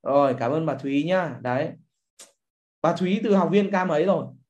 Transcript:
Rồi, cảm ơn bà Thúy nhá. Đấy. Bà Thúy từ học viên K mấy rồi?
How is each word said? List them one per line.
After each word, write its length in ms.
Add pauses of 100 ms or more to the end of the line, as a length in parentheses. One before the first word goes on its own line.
Rồi, 360
cảm 140
ơn 140
bà 80
Thúy 300
nhá. 360
Đấy. 300 (1120)
Bà 140
Thúy 280
từ 100
học 160
viên 200
K 180
mấy 160
rồi? 220 (240)